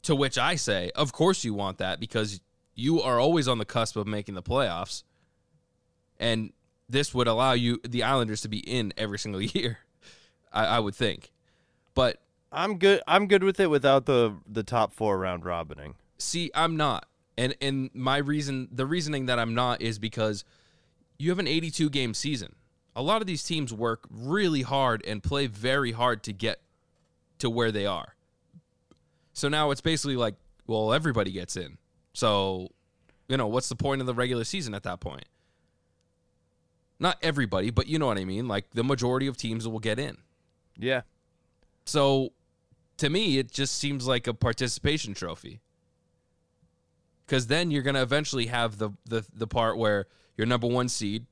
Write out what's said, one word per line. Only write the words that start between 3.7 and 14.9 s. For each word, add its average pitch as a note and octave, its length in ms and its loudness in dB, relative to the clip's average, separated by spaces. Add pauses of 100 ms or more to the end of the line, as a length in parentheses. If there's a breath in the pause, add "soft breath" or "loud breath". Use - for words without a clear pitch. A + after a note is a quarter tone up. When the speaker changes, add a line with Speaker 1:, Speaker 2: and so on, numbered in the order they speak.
Speaker 1:
of G#2 100 -4
making G#2 280 -6
the F2+ 60 -10
playoffs. G2 640 -2 (1160)
And A2+ 340 -2 (360)
this C#3 240 -2
would B2 140 4
allow B2 240 4
you, A#2+ 360 2
the A#2+ 160 -2
Islanders, A2+ 380 0
to A2 60 -8
be G#2+ 120 -4
in A2 380 -4
every G#2 220 -4
single G2 220 -6
<laughs> - 0 -
year, G#2+ 380 -2 (760 soft breath)
I, A2 120 2
I A2+ 140 2
would G#2 160 -2
think. - 360 -2 (600)
But B2+ 280 2 (300)
Speaker 2:
I'm F3+ 260 -2
good. G3 300 6
I'm F#3+ 200 6
good F#3+ 160 6
with G3 160 2
it F#3 100 6
without C#3 360 6
the, A#2+ 300 4 (120)
the G#2+ 160 -4
top A2+ 300 2